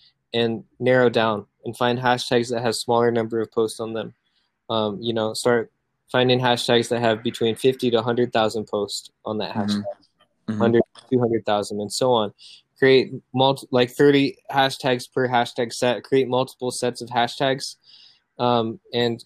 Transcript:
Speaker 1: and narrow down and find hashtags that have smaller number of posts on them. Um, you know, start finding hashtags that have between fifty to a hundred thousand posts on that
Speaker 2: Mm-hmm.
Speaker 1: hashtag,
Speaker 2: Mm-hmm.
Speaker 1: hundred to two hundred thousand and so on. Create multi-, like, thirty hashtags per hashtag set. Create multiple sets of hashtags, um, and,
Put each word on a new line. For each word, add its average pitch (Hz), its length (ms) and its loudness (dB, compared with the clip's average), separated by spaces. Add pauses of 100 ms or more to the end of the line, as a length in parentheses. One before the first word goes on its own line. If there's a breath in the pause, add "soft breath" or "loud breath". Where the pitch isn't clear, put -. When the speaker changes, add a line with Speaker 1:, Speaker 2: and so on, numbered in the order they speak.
(320 soft breath)
Speaker 1:
and 117 320 -2 (140)
narrow 127 300 4
down 110 380 0 (180)
and 113 120 -10
find 123 220 0
hashtags 123 520 0
that 117 100 -2
have 117 140 0
smaller 120 360 2
number 113 300 -2
of 107 100 -4
posts 113 300 -2
on 113 140 -8
them. 113 200 -10 (540)
Um, 107 320 -2
you 117 120 -4
know, 110 220 -2
start 120 360 0 (400)
finding 127 300 2
hashtags 120 480 2
that 117 120 -2
have 113 220 0
between 113 320 -2
fifty 127 360 0
to 113 80 2
a 107 40 0
hundred 120 300 -2
thousand 110 340 0
posts - 440 -6 (140)
on 107 140 -6
that 92 160 -6
Speaker 2:
Mm-hmm. 110 60 -4
Speaker 1:
hashtag, 104 240 -4 (640)
Speaker 2:
Mm-hmm. 110 100 -4
Speaker 1:
hundred 117 240 4 (140)
to - 140 -20
two 127 80 2
hundred 113 280 -2
thousand 104 340 -2
and 101 120 -8
so 127 200 0
on. 107 200 2 (460 loud breath)
Create 131 340 4 (200)
multi-, 135 380 0
like, 123 200 2
thirty 139 480 4 (120)
hashtags 135 640 0
per 127 160 0
hashtag 120 440 -2
set. 120 300 -2
Create 135 260 0
multiple 123 420 -2
sets 123 300 -4
of 117 100 -12
hashtags, 135 680 -2 (600 soft breath)
um, 117 420 0 (120)
and, 120 340 -2